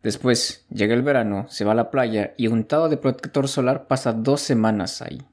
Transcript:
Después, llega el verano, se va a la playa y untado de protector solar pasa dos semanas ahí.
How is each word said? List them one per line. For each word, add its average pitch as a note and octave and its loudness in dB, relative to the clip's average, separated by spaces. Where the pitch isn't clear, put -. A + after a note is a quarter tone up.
Después, - -2
llega G#2 0
el A#2 4
verano, A2+ 0
se - -6
va G#2+ 2
a - 4
la A2+ 0
playa A2+ 0
y A#2 0
untado C#3+ 2
de D3 0
protector C3+ -2
solar C3+ -2
pasa C3 0
dos B2 0
semanas A2 0
ahí. - -12